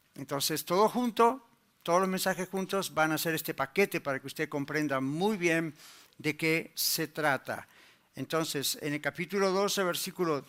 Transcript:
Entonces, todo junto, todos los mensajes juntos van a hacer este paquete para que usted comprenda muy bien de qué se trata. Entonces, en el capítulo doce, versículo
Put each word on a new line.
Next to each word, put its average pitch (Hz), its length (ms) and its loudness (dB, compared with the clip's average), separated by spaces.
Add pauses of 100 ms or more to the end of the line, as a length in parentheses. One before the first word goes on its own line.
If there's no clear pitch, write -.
(160)
Entonces, 143 500 -4
todo 202 240 4
junto, 233 580 2 (360)
todos 175 160 4
los 190 100 4
mensajes 185 400 -2
juntos 190 420 -2
van 156 200 2
a 156 40 2
hacer 160 200 0
este 156 180 -4
paquete 175 480 0
para 135 180 -4
que 135 60 -14
usted 147 240 -6
comprenda 143 500 -2
muy 165 380 0
bien 165 380 0 (420)
de 151 180 -2
qué 160 380 0
se - 340 -2
trata. 131 600 -2 (480)
Entonces, 151 680 -2
en 147 120 -4
el 147 80 -4
capítulo 185 500 0
doce, 196 320 2
versículo 165 640 -2